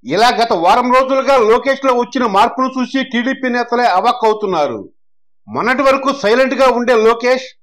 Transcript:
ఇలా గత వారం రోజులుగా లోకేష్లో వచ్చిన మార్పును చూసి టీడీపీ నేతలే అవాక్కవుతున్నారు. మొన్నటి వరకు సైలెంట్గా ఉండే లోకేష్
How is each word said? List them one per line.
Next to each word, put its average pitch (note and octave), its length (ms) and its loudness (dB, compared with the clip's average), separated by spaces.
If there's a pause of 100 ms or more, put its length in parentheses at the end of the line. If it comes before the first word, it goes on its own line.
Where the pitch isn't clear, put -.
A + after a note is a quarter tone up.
(140)
ఇలా A3+ 160 4 (100)
గత A#3 120 0 (120)
వారం A#3+ 320 2
రోజులుగా C4+ 400 2 (140)
లోకేష్లో C4 500 0
వచ్చిన B3 260 -2 (100)
మార్పును A#3+ 400 0
చూసి C4 360 -4
టీడీపీ B3+ 440 -4
నేతలే A#3+ 300 -2 (140)
అవాక్కవుతున్నారు. G3 800 -2 (680)
మొన్నటి A3+ 400 -2
వరకు C4+ 240 0 (120)
సైలెంట్గా B3+ 440 2 (120)
ఉండే A#3+ 160 2 (120)
లోకేష్ B3 400 0 (140)